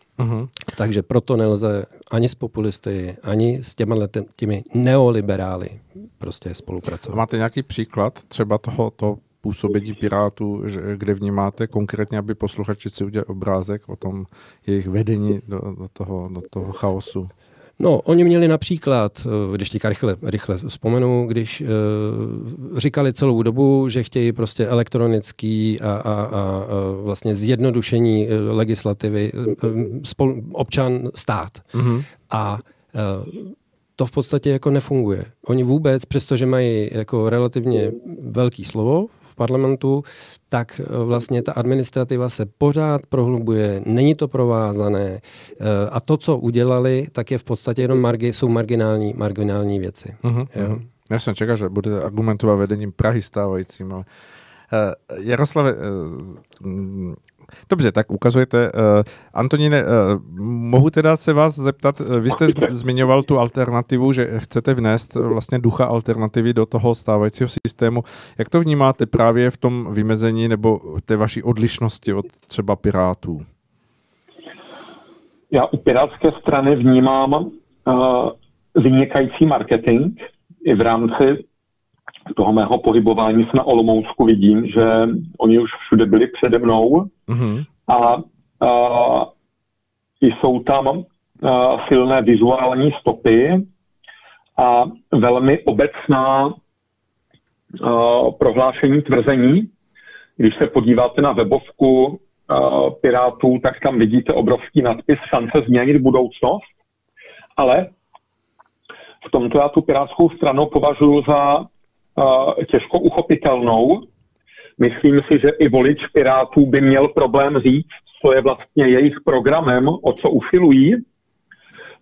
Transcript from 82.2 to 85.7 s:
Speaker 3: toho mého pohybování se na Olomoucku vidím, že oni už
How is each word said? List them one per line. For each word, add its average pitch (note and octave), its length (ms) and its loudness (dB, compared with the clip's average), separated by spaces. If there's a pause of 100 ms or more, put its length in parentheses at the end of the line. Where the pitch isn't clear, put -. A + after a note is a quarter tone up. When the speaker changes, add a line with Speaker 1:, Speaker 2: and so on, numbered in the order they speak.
Speaker 3:
toho G#2 160 2
mého A2 260 2
pohybování A2 640 2
se A2+ 120 -6
na C3 80 2
Olomoucku A2+ 600 2
vidím, G#2+ 420 4
že A2 200 2 (520)
oni A2+ 200 4
už A#2 120 0 (160)